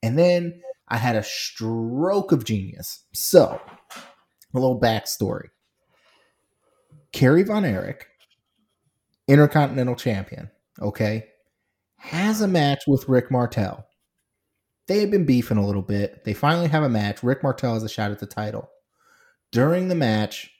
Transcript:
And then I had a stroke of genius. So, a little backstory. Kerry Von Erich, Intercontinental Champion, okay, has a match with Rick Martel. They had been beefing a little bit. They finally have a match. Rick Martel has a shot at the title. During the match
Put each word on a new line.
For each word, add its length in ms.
And 160
then 420
I 80
had 180
a 80
stroke 1080
of 120
genius. 680
So, 480
a 60
little 280
backstory. 680
Kerry 300
Von 220
Erich, 420
Intercontinental 680
Champion, 560
okay, 460
has 440
a 80
match 380
with 220
Rick 220
Martel. 560
They 140
had 100
been 160
beefing 320
a 80
little 160
bit. 420
They 80
finally 360
have 140
a 60
match. 340
Rick 200
Martel 320
has 80
a 60
shot 220
at 100
the 60
title. 440
During 360
the 60
match 640